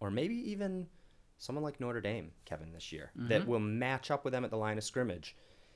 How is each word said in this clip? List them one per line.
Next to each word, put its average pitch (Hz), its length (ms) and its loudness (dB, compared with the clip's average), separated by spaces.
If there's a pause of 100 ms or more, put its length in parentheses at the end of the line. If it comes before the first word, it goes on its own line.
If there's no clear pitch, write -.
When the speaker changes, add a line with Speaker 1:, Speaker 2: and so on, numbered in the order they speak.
Speaker 1:
or 101 100 0
maybe 156 240 2 (160)
even 190 360 -2 (520)
someone 143 260 -4
like 147 160 -4
Notre 120 220 0
Dame, 98 300 -2 (120)
Kevin, 80 280 -8
this 82 200 -12
year, 76 220 -8
that 117 280 4
Speaker 2:
Mm-hmm. 117 80 0
Speaker 1:
will 117 100 4
match 123 500 0
up 143 140 2
with 131 80 0
them 123 120 2
at - 60 -2
the 110 80 0
line 107 180 2
of 107 80 0
scrimmage, 104 500 -2 (420)